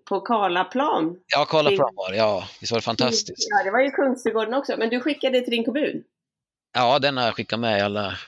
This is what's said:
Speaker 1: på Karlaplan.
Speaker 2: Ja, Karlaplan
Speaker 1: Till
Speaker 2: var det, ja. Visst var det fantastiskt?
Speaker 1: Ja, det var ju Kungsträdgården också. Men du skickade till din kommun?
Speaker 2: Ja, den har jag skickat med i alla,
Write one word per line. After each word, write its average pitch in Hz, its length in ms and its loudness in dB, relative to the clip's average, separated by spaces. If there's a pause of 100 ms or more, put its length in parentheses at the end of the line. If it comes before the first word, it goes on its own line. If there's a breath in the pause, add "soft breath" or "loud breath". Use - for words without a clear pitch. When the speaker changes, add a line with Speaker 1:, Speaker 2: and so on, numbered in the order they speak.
Speaker 1:
på 196 160 -2
Karlaplan. 185 960 0 (100)
Speaker 2:
Ja, 143 180 2
Karlaplan 147 440 2
Speaker 1:
Till 95 80 -12
Speaker 2:
var 95 140 -6
det, 95 60 -4
ja. 101 320 0 (120)
Visst 98 120 -6
var 113 60 2
det 110 40 -4
fantastiskt? - 680 -2
Speaker 1:
Ja, 190 140 2
det 196 60 -2
var 233 100 2
ju 277 100 2
Kungsträdgården 233 640 0
också. 277 240 -2
Men 220 120 0
du 247 100 -2
skickade 262 400 0
till 247 100 -4
din 226 140 0
kommun? 254 400 -2 (680)
Speaker 2:
Ja, 123 260 4
den 139 180 0
har 127 80 0
jag 110 100 0
skickat 113 260 -4
med 113 180 2
i 101 40 4
alla, 101 460 -2